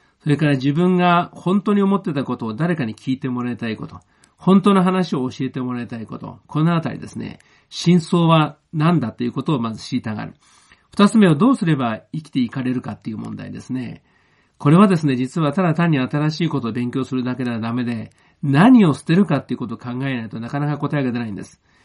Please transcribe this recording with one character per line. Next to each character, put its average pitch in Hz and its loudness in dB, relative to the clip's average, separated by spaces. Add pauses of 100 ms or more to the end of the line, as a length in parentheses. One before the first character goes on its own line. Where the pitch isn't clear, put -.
(220)
そ 156 -4
れ 143 4
か 151 0
ら 143 2
自 135 0
分 180 2
が 175 2
本 196 -2
当 208 0
に 202 4
思 196 2
っ 196 -4
て 165 -6
た 135 -4
こ 123 -4
と 117 -8
を 110 -6
誰 165 -2
か 147 -4
に 107 -6
聞 131 -4
い 127 -8
て 135 -6
も 123 -4
ら 123 -4
い 110 -8
た 117 -8
い 107 -6
こ 71 -12
と。 - -16 (360)
本 190 4
当 202 4
の 190 4
話 185 0
を 127 -2
教 131 -6
え 123 -4
て 135 -8
も 123 -6
ら 120 -6
い 110 -10
た 120 -10
い 107 -12
こ - -14
と。 - -16
こ 156 0
の 170 2
あ 160 0
た 147 -6
り 104 -10
で - -12
す - -14
ね、 113 -12 (300)
真 175 2
相 170 0
は 160 2 (160)
何 160 2
だ 113 -2
と - -8
い 120 -2
う - -4
こ 135 -6
と 156 0
を 123 -2
ま 113 -4
ず - -12
知 127 -6
り 110 -2
た 110 -6
が 107 -8
る。 101 -14 (560)
二 202 4
つ 233 4
目 196 8
は 151 4
ど 214 4
う 262 2
す - -6
れ 160 2
ば 113 -4 (100)
生 156 -8
き - -20
て 139 -4
い 117 -2
か 135 -8
れ 127 -4
る 123 -4
か 113 -10
っ - -14
て 117 -12
い - -8
う 107 -10
問 110 -12
題 101 -14
で 104 -14
す 127 -12
ね。 117 -10 (560)
こ 143 2
れ 160 8
は 202 8
で 185 4
す 156 -2
ね、 135 2
実 127 -4
は 147 0
た 196 0
だ 160 2
単 170 0
に 143 2
新 147 0
し 151 -4
い - -2
こ 147 -2
と 113 -4
を 110 -4
勉 123 -4
強 131 -4
す 127 -8
る 127 -2
だ 123 -4
け 131 -6
で 123 -2
は 117 -4
ダ 113 -4
メ 123 -4
で、 117 -8 (320)
何 190 6
を 147 4
捨 - -10
て 160 2
る 196 4
か 147 0
っ 127 -6
て 127 -6
い - -6
う - -20
こ 117 -8
と 113 -8
を - -20
考 123 -12
え 123 -8
な 127 -4
い 107 -10
と 117 -10
な 120 -10
か 143 -6
な 147 -2
か 147 -2
答 147 -2
え 131 -2
が 123 -2
出 120 -4
な 117 -4
い 107 -8
ん 92 -8
で 87 -10
す。 - -20 (240)